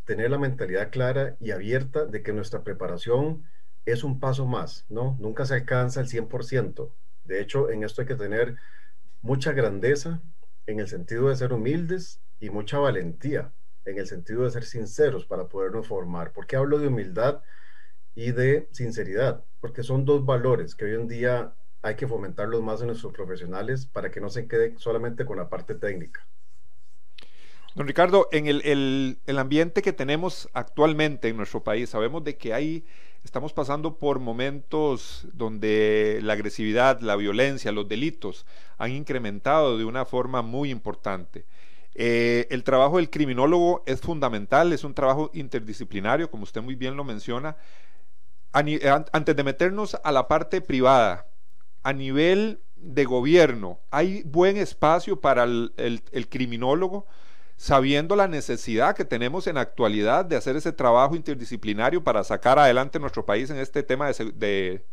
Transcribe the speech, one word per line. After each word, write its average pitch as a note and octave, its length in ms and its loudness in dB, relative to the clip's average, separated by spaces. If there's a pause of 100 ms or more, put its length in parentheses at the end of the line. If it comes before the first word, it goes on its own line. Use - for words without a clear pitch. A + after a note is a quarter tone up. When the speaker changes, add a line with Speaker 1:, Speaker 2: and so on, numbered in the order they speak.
Speaker 1:
tener A2 260 0
la C#3 60 2
mentalidad A2 520 0
clara B2+ 500 0
y A2 120 -4
abierta B2+ 540 0
de G#2 180 -4
que G#2 100 -2
nuestra G#2+ 300 -4
preparación G#2+ 800 0 (420)
es A#2+ 180 0
un C3+ 160 -2
paso C3 260 0
más, G#2+ 440 -2
¿no? B2+ 300 -2
Nunca A2 260 -2
se C3 100 0
alcanza B2+ 460 0
el A#2+ 60 0
cien A2+ 200 -2
por A#2+ 160 -4
ciento. F#2 500 -2 (320)
De F#2 160 -2
hecho, C#3 280 0
en G#2+ 140 -2
esto G#2 180 -2
hay B2+ 60 -2
que B2+ 80 -2
tener A#2 400 0 (680)
mucha C3+ 320 0
grandeza C3+ 680 0 (440)
en G#2+ 140 -4
el G2+ 80 -4
sentido A2+ 420 0
de C3+ 60 2
ser B2+ 180 0
humildes E3 680 -2 (180)
y G#2+ 100 -6
mucha G#2 300 -4
valentía A#2 720 -2 (340)
en G2 120 -4
el F#2 100 -4
sentido G#2+ 360 -4
de A#2+ 80 0
ser A#2 120 -4
sinceros A2 600 0
para F2+ 220 -4
podernos G2 400 -4
formar. F2 440 -4
¿Por - 160 -6
qué - 80 -2
hablo C#3+ 240 2
de D3 80 0
humildad A2+ 540 0 (760)
y A#2 160 -2
de C3 400 2
sinceridad? A2+ 720 -2 (160)
Porque B2+ 240 -4
son C3+ 220 0
dos C#3+ 200 4
valores B2 500 2
que A2 100 -4
hoy G#2 100 -2
en A#2 120 -2
día A#2+ 460 0 (280)
hay G#2+ 140 -2
que C3 120 -4
fomentarlos G#2+ 540 -2
más A2 200 -2
en A#2+ 60 -2
nuestros A2+ 260 -4
profesionales F#2+ 720 -4
para G2+ 260 -4
que F#2+ 100 -6
no G2+ 80 -4
se A2 180 -4
queden A2+ 300 2
solamente A#2 480 -2
con G#2 120 -6
la F2 120 -6
parte F#2 260 -6
técnica. F#2 500 -4 (1500)
Speaker 2:
Don C#3+ 140 -4
Ricardo, F3+ 440 6
en D3+ 160 2
el, D3 180 2
el, C3+ 600 2
el C#3 140 0
ambiente D#3 420 2
que G3 120 0
tenemos D3+ 600 -2
actualmente D3 760 2
en A2+ 80 -4
nuestro G#2 260 -4
país, A2+ 260 0
sabemos B2 340 -2
de D3 140 -4
que A2+ 160 -4
hay, D#3 320 -2 (380)
estamos - 300 -4
pasando D3+ 440 -2
por C#3 220 0
momentos C3+ 1120 -2
donde G#2+ 880 2
la G#2+ 120 0
agresividad, G#2+ 680 2
la G#2+ 160 0
violencia, A2 560 0
los G#2 160 -2
delitos A2 580 -4 (320)
han A#2+ 140 -2
incrementado C3 880 0
de A2 80 -2
una B2 180 -2
forma B2+ 380 -2
muy C3 280 -2
importante. G2+ 760 -4 (480)
Eh, A#2 560 2
el B2+ 140 -2
trabajo C3+ 340 6
del E3+ 120 2
criminólogo D#3 760 4
es C3 160 0
fundamental, C#3 720 2
es A#2+ 100 -2
un C#3 100 -6
trabajo C3+ 400 2
interdisciplinario, A#2 960 -2
como G#2 140 -6
usted G#2+ 180 -6
muy C3 140 -6
bien C3 200 -4
lo C#3+ 80 -6
menciona. B2 520 -4 (1000)
A C#3+ 100 6
ni-, D3+ 220 0
an-, C#3+ 280 6
antes D#3 220 4
de C#3 80 2
meternos F3+ 600 0
a D#3 80 2
la C3 160 4
parte D#3 340 2
privada, B2+ 640 6 (580)
a C3+ 100 0
nivel D#3+ 680 2 (140)
de C#3+ 300 0
gobierno, B2+ 760 4 (120)
¿hay F#3 320 0
buen F3+ 340 4
espacio F3 600 2
para B2 240 4
el, A#2+ 340 0
el, A#2+ 240 -2 (100)
el A#2+ 180 -4
criminólogo, C3 800 0 (500)
sabiendo C#3+ 580 4
la G3 120 6
necesidad C3 680 2
que F#3 100 -2
tenemos B2+ 400 -2
en E3+ 100 -2
la C3 60 2
actualidad A2+ 640 2
de D#3+ 100 0
hacer C3 200 0
ese D#3 160 -2
trabajo C3 440 6
interdisciplinario B2 880 0
para A2 200 2
sacar A#2+ 340 4
adelante C#3 420 6
nuestro C3 240 -4
país A#2+ 280 0
en C#3+ 60 -6
este C3+ 260 -2
tema C3+ 240 0
de C3 80 0
se-, A2+ 160 -4
de G2 600 -2